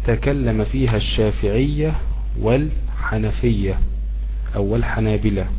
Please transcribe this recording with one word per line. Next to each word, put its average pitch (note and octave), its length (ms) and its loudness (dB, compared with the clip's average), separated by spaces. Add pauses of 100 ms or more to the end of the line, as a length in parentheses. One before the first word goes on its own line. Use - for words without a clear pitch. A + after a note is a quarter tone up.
تكلم A#2 600 0
فيها A#2+ 320 0
الشافعية A#2 960 0 (460)
والحنفية A2 1400 0 (760)
أو G2+ 80 0
والحنابلة. G#2+ 840 0 (120)